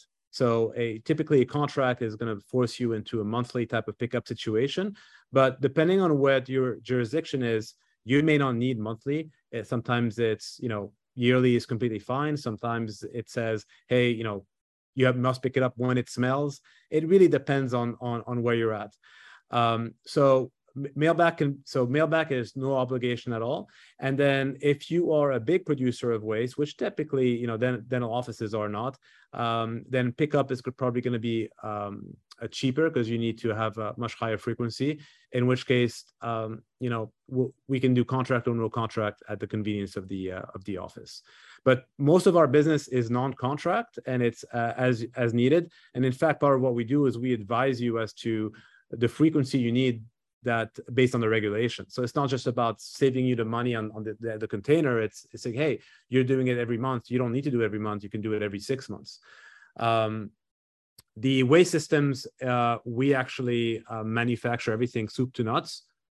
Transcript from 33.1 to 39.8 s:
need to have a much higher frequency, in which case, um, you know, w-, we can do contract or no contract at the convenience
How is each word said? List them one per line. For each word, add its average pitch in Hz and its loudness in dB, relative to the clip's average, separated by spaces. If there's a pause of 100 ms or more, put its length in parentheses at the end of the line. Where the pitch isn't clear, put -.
need 117 -2
to 117 -2
have 107 -2
a 107 -6
much 117 -6
higher 113 -4
frequency, 123 -4 (340)
in 123 2
which 127 2
case, 123 2 (180)
um, 110 -6 (180)
you 127 -4
know, 113 -4 (160)
w-, 127 -2 (160)
we 135 0
can 143 4
do 123 4
contract 123 0
or 120 0
no 113 -2
contract 110 -4
at 107 -8
the 110 -6
convenience 104 -4